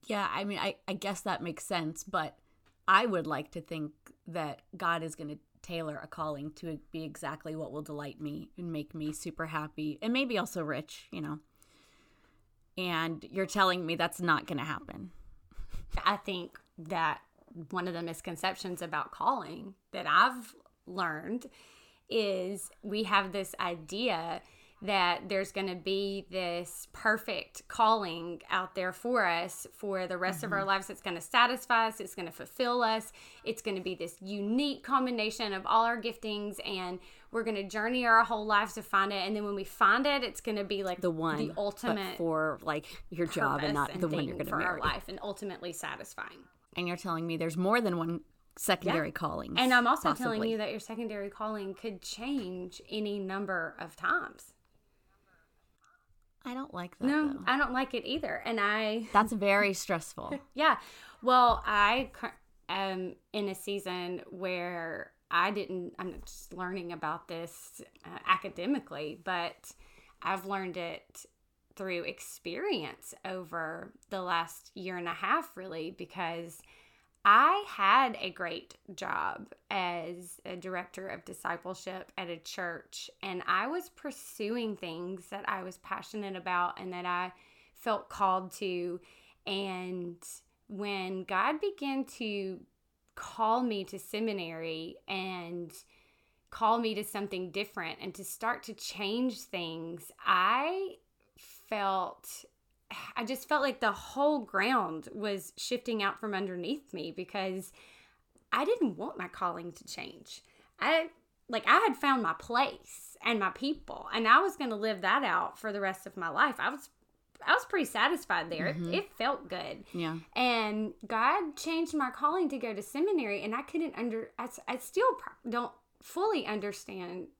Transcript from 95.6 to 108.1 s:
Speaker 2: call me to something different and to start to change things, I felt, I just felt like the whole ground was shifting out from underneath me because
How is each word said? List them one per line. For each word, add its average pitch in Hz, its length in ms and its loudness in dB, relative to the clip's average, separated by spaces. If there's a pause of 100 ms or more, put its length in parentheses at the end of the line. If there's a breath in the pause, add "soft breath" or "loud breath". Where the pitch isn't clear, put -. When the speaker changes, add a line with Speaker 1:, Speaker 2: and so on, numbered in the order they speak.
Speaker 2:
call 226 280 4
me 220 160 0
to 208 80 -2
something 196 480 -4
different 190 500 -4
and 180 140 -8
to 196 80 -12
start - 400 -2
to 220 100 -10
change 208 680 -2
things, 165 680 -6 (160)
I 262 680 4 (760)
felt, - 760 -2 (720 loud breath)
I - 100 -2
just 262 220 -4
felt 302 140 4
like 269 180 0
the 220 120 4
whole 285 480 2
ground 196 720 2
was 202 440 -4
shifting 240 440 -2
out 196 180 0
from 214 140 -4
underneath 190 600 -4
me 165 180 -6
because 185 600 -4 (800 loud breath)